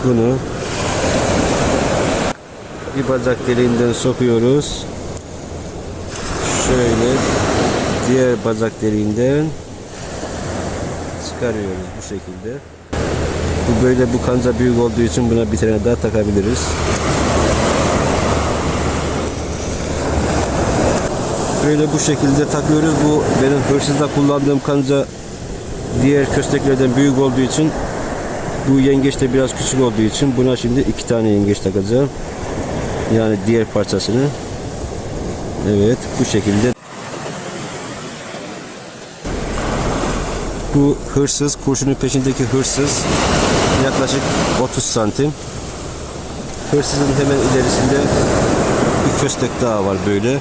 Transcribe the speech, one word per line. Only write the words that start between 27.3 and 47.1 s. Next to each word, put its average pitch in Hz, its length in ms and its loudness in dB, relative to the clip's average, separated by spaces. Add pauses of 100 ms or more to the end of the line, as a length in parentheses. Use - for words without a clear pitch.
için 147 300 2 (1000)
bu 135 120 6
yengeç 135 400 4
de 127 140 2
biraz 131 220 2
küçük - 240 0
olduğu 113 220 4
için 123 340 2
buna 127 200 4
şimdi 120 240 0
iki - 260 -2
tane 113 220 2
yengeç 101 300 4
takacağım. 104 500 2 (1080)
Yani 110 200 2 (100)
diğer 113 180 4
parçasını. 107 640 0 (1400)
Evet, 104 300 4 (220)
bu 123 40 4
şekilde. 104 500 2 (4000)
Bu 143 220 4 (180)
hırsız, 143 500 2
kurşunun 139 300 2
peşindeki 131 500 0
hırsız 135 600 0 (800)
yaklaşık 135 360 0 (420)
otuz - 220 -2
santim. 120 480 0 (1400)
Hırsızın 143 360 2 (120)